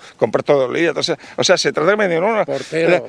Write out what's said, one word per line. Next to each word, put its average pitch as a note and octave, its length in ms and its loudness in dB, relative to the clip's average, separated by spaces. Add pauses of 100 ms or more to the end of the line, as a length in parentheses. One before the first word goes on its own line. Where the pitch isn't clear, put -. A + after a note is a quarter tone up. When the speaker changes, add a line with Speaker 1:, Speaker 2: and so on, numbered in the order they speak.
(180)
Speaker 1:
compra B2+ 260 0
todos C#3 260 2
los B2 80 -4
días. E3 120 0
Entonces, D3+ 280 -4 (200)
o - 60 0
sea, F3 140 4
se D3+ 140 0
trata D#3 200 0
de G#3+ 60 0
medir, F3+ 220 0
no, G#3+ 160 0
no, G3 100 0
Speaker 2:
Portero, D3+ 500 -2
Speaker 1:
eh, C#3 140 0